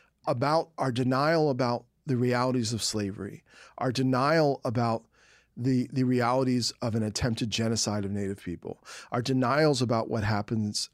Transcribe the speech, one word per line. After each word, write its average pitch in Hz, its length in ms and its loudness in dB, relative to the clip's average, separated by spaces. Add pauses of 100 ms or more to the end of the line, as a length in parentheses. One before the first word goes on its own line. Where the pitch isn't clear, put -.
(280)
about 147 500 0
our 131 140 0
denial 139 580 2
about 123 360 0 (200)
the 131 100 0
realities 123 560 2
of 110 120 -4
slavery, 101 600 -6 (360)
our 131 120 0
denial 131 720 2
about 117 420 0 (520)
the, 123 360 0
the 131 100 2
realities 123 800 2
of 117 140 -2
an 110 80 0
attempted 113 460 -2
genocide 107 540 -2
of 98 80 -4
Native 101 320 -4
people, - 400 -10 (300)
our 123 80 -2
denials 131 600 2
about 113 280 0
what 113 120 -2
happens 104 720 -2